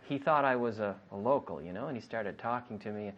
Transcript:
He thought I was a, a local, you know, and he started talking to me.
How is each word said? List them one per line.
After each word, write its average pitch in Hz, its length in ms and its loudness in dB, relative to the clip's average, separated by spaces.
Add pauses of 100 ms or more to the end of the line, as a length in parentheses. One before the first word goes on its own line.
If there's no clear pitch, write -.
He 139 160 -2
thought 147 260 4
I 131 120 6
was 117 240 0
a, 101 160 0 (160)
a 98 40 -8
local, 101 460 0
you 90 100 -8
know, 113 140 -6
and 143 100 -4
he 107 60 -8
started 104 340 -4
talking 117 440 -4
to 107 100 -6
me. 104 280 -6